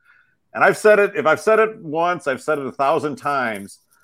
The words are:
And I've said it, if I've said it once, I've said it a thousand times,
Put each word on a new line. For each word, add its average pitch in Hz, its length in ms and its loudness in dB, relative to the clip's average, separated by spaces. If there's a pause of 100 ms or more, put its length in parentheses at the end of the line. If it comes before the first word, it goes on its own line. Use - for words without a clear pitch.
(540)
And 117 80 -4
I've 175 140 4
said 214 220 4
it, 202 180 0
if 143 100 -2
I've 156 140 2
said 220 180 2
it 220 220 0
once, 165 460 -4
I've 131 160 -4
said 151 160 -2
it 135 80 -6
a 127 60 -8
thousand 139 440 -2
times, 117 640 -6 (240)